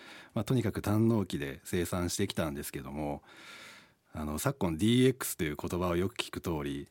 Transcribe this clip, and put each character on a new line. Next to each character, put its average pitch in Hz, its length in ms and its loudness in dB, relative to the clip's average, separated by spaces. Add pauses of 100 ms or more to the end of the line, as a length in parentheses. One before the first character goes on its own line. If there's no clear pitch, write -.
(340)
ま 113 80 0
あ、 - 20 -6
と 139 100 2
に 117 100 4
か 101 80 0
く 98 100 -4
単 107 240 4
納 113 200 4
期 - 120 -4
で - 240 -6
生 87 220 0
産 87 260 0
し - 60 -2
て 101 100 2
き - 80 -6
た 85 140 0
ん 71 60 -4
で 71 100 -6
す - 80 -8
け - 100 -8
ど 65 80 -12
も、 73 320 -4 (920)
あ 78 80 -4
の、 76 140 -4
昨 - 220 0
今 85 180 2
デ 104 80 4
ィ 123 160 6
ー 127 60 8
エ - 20 6
ッ 127 60 0
ク - 100 -6
ス - 100 -6
と - 60 -4
い 76 80 2
う 73 100 -4
言 87 200 -2
葉 90 80 2
を 87 80 2
よ 92 120 2
く - 60 -6
聞 - 160 -6
く - 100 -8
通 98 100 -4 (120)
り、 71 280 -4